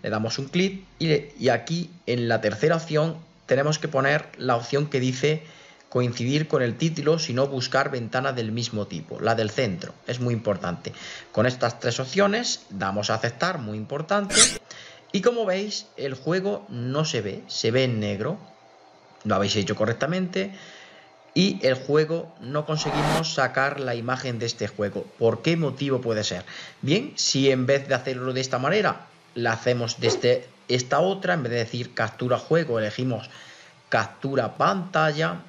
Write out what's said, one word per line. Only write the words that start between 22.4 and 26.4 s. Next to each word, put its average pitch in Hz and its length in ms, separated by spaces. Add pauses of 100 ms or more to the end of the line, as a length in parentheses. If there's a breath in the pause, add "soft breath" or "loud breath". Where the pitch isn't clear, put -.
conseguimos 156 640
sacar 135 460
la 123 160
imagen 123 420
de 113 80
este 113 220
juego. 101 400 (100)
¿Por 113 240
qué 165 160
motivo 139 440
puede 110 220
ser? 90 220 (380 loud breath)